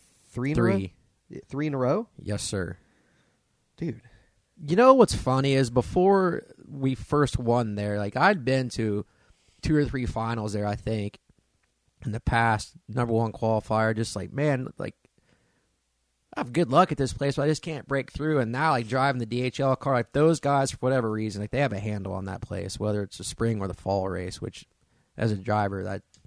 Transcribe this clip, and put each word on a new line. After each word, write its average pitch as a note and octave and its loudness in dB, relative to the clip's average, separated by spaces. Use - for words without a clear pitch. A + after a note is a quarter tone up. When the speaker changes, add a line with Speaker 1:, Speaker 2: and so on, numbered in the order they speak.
Speaker 1:
three B2+ -4
in D3+ 0
a A#2+ 4
row? A#2 4
Speaker 2:
Three. G2 -2
Speaker 1:
Yeah, - -14
three C#3+ -4
in C#3+ -4
a C3+ -2
row? D3+ 0
Speaker 2:
Yes, G2+ -6
sir. F2+ -6
Speaker 1:
Dude. B2 -6
Speaker 2:
You D3+ -2
know B3+ 10
what's B3 6
funny C3 2
is C3+ 4
before F3+ 2
we C3+ -2
first - 0
won A#2 2
there, G#2 -2
like, G2+ -4
I'd E3 2
been C3 0
to G#2+ -2
two D#3 2
or D3 4
three B2+ -4
finals A2+ -4
there, G#2 -2
I G#2 0
think, G#2 -4
in B2 -4
the G#2+ -4
past, A2+ 0
number A#2 -2
one A2+ 2
qualifier, A2 0
just A2 -4
like, F#2+ -10
man, C3+ 0
like, - -8
I - -4
have B2 -6
good C#3+ 0
luck F3 6
at D3+ -6
this C3 0
place, C#3+ -2
but C#3+ -2
I C#3+ 0
just D#3 0
can't D#3 -10
break C#3 -4
through. D3+ 0
And A2+ 0
now, D3 0
like, A#2+ -2
driving B2+ 0
the A#2 -4
D A#2+ -2
H B2+ -4
L C3+ 2
car, C#3 0
like, A#2+ -2
those D#3 4
guys, C#3 0
for - -12
whatever B2+ 0
reason, G#2+ -4
like, G#2 -8
they B2 0
have C3+ 0
a G2 -6
handle G2 -6
on F#2+ -6
that F#2+ -8
place, F#2+ -8
whether G#2 -2
it's - -10
a G2+ -10
spring A2+ -2
or F#2+ -4
the E2+ -8
fall F#2+ -2
race, F#2 -8
which, - -10
as A2+ 0
a G#2 -2
driver, G2+ -2
that's G2 -8